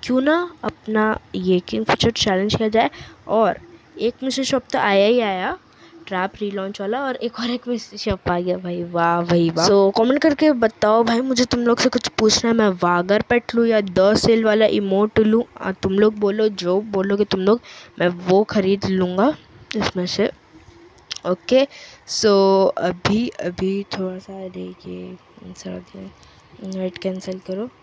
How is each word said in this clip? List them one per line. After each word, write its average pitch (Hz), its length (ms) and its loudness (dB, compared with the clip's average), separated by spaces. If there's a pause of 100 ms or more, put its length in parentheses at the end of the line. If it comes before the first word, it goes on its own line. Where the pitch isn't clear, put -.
क्यों 254 180 0
ना 302 180 2 (240)
अपना 214 420 -2 (300)
ये 185 240 2
kingfisher 220 540 -2
challenge 196 420 0
किया 220 140 0
जाए। 226 200 2 (380)
और 208 320 2 (400)
एक 233 240 -4
मिस्ट्री 262 220 -4
शॉप 269 180 -2 (100)
तो 254 60 0
आया 202 260 4
ही 240 160 4
आया, 208 360 -4 (500)
trap 190 320 -4
relaunch 196 420 -8
वाला, 214 200 -4
और 262 140 -4
एक 233 240 -8
और 240 100 -4
एक 247 180 -8
मिस्ट्री 226 300 -8
शॉप 196 320 -6
आ 175 100 0
गया 180 180 -2
भाई, 175 280 -8
वाह 170 360 0
भाई 170 280 2
वाह। 165 180 0
So 196 300 4
comment 254 240 2
करके 302 320 4
बताओ 226 500 2
भाई, 233 180 0
मुझे 254 240 0
तुम 240 160 -2
लोग 240 180 2
से 262 100 2
कुछ 240 200 -4
पूछना 220 400 2
है, 226 80 2
मैं 214 100 4 (160)
वागर 180 460 2
pet 240 260 0
लूँ 233 120 4
या 220 140 2
द 190 360 4
sale 226 280 2
वाला 214 220 4
emote 202 520 2
लूँ? 220 240 4 (140)
आ, 185 160 -6
तुम 190 200 -4
लोग 214 260 2
बोलो, 208 300 0
जो 180 300 -2 (120)
बोलोगे 202 340 0
तुम 196 160 -4
लोग, 185 200 2 (380)
मैं 175 80 2 (200)
वो 190 180 6
ख़रीद 196 400 0
लूँगा 190 480 0 (420)
इसमें 190 320 -2
से। 202 220 0 (960)
Okay, 247 400 2 (460)
so 208 240 2 (340)
अभी, 202 600 -2
अभी 190 540 -6 (100)
थोड़ा 185 260 -8
सा 190 300 -14
देखिए, 185 680 -14 (1500)
Invite 185 340 -8
cancel 185 500 -8
करो। 202 220 -8 (140)